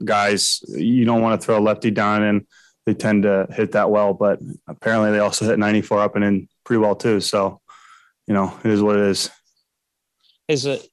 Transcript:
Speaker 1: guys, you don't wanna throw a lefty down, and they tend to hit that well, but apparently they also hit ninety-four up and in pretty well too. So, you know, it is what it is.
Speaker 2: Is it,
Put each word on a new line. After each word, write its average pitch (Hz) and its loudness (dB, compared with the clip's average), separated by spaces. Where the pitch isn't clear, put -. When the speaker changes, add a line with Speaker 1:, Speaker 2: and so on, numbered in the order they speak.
Speaker 1:
guys, 104 0
you 117 0
don't 117 2
wanna 113 2
throw 110 0
a - 2
lefty 107 0
down, 104 0
and 104 0
they 107 0
tend 104 0
to 98 2
hit 104 -4
that 104 0
well, 104 2
but 101 0
apparently 107 -2
they 104 2
also 104 -2
hit 110 0
ninety-four 104 0
up 104 0
and 104 0
in 101 0
pretty 117 0
well 104 2
too. 107 0
So, 98 -2
you 107 -2
know, 95 -2
it 110 0
is 104 2
what 104 2
it 101 2
is. 98 0
Speaker 2:
Is 139 -2
it, 139 -6